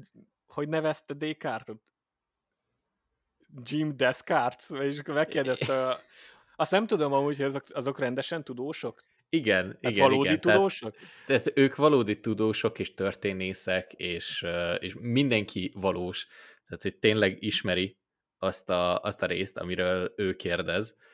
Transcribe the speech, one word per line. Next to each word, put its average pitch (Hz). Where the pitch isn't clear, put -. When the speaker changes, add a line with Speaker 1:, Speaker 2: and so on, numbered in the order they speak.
Speaker 1:
hogy 147
nevezte 156
Descartes-ot? 143
Jim 147
Descartes, 131
és 143
akkor 147
megkérdezte 135
a, 127
azt 156
nem 208
tudom 151
amúgy, 139
hogy 139
azok, 139
azok 135
rendesen 135
tudósok? 127
Speaker 2:
Igen, 107
Speaker 1:
Hát -
Speaker 2:
igen, 131
Speaker 1:
valódi 135
Speaker 2:
igen. -
Tehát, 107
Speaker 1:
tudósok? 98
Speaker 2:
tehát 135
ők 135
valódi 131
tudósok 110
és -
történészek, 95
és, -
ö, 87
és -
mindenki 117
valós. 92
Tehát, -
hogy 95
tényleg 107
ismeri 95
azt -
a, 90
azt -
a 92
részt, 90
amiről 90
ő 95
kérdez, 87